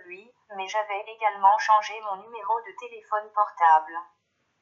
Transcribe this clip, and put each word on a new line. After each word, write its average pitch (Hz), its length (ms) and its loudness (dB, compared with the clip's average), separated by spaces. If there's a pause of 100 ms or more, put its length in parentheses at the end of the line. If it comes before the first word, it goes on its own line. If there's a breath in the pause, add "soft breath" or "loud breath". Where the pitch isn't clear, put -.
lui, 190 260 -20 (260)
mais 190 120 -8
j'avais 208 380 -6
également 208 500 2
changé 214 460 2
mon 202 140 -8
numéro 220 440 -6
de 202 180 -14
téléphone 214 540 -8
portable. 165 680 2 (640)